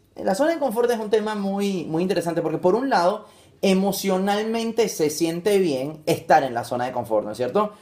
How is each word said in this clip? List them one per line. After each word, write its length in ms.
la 220
zona 160
de 80
confort 320
es 80
un 100
tema 240
muy, 520
muy 180
interesante 380
porque, 160
por 180
un 140
lado, 340
emocionalmente 1300
se 220
siente 480
bien 480
estar 380
en 100
la 100
zona 220
de 60
confort, 340
¿no 60
es 40
cierto? 460